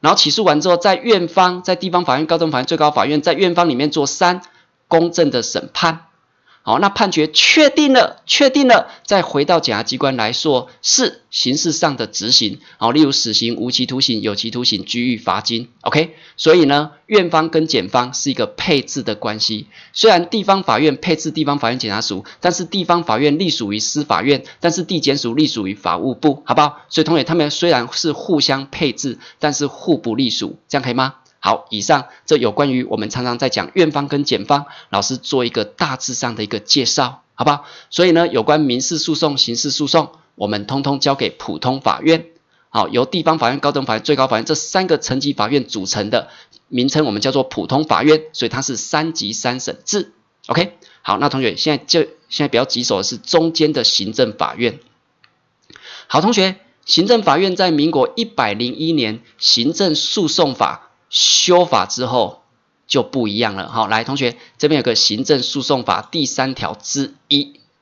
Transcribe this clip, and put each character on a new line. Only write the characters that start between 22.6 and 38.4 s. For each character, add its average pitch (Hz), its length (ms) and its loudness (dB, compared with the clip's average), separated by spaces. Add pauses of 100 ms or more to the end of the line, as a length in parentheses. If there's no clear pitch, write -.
地 190 180 2
方 170 200 2
法 117 160 0
院 147 180 2
隶 175 140 0
属 104 200 -4
于 104 60 -2
司 147 260 -4
法 98 200 0
院， 135 200 2 (160)
但 170 120 2
是 175 100 -4
地 170 180 -4
检 156 200 0
署 117 160 -4
隶 151 100 2
属 107 220 -4
于 101 80 -6
法 90 240 -2
务 120 160 -4
部， 143 320 0
好 135 80 0
不 147 60 4
好？ 147 280 0
所 - 100 -2
以 156 60 4
同 165 100 2
学， 139 80 2
他 160 120 -2
们 147 160 2
虽 170 180 0
然 123 220 2
是 160 200 -2
互 147 300 -2
相 135 300 -2
配 143 200 -2
置， - 280 -6 (180)
但 147 160 -2
是 147 140 -2
互 - 320 -2
不 113 160 -4
隶 123 160 0
属， - 260 -8 (100)
这 143 120 -2
样 127 40 -6
可 127 60 -4
以 120 60 -2
吗？ 131 220 -2 (200)
好， - 320 -2
以 107 100 -8
上 135 280 2 (180)
这 151 120 4
有 117 140 2
关 139 220 0
于 127 120 0
我 - 120 -6
们 104 140 -6
常 127 120 -6
常 123 140 -4
在 131 120 -2
讲 165 260 -4
院 165 160 4
方 143 160 -4
跟 143 160 -2
检 107 220 -2
方， 143 200 0 (240)
老 98 140 0
师 131 120 -4
做 127 300 -2
一 117 40 -2
个 113 140 -2
大 143 320 -4
致 127 200 -8
上 120 180 -4
的 110 100 -6
一 107 40 -6
个 107 120 -6
介 131 260 0
绍， 127 360 -2 (140)
好 123 100 -2
不 151 60 4
好？ 143 140 -2 (260)
所 180 160 4
以 175 40 6
呢， 165 160 4
有 123 140 0